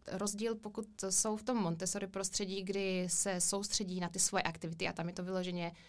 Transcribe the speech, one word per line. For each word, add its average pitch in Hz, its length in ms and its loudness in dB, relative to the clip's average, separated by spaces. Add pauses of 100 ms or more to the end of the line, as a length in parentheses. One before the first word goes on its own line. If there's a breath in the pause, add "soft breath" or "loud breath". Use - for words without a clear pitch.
(140)
rozdíl, 202 400 0
pokud 220 320 -6 (240)
jsou 214 260 4
v 220 60 -6
tom 247 160 2
Montessori 185 480 0
prostředí, 190 560 -2
kdy 190 480 2
se 185 300 2
soustředí 202 600 0
na 175 80 0
ty 190 140 -4
svoje - 200 4
aktivity 165 460 -2
a 170 60 0
tam 170 160 -2
je 180 80 -6
to 180 80 -4
vyloženě 180 460 -2 (160 loud breath)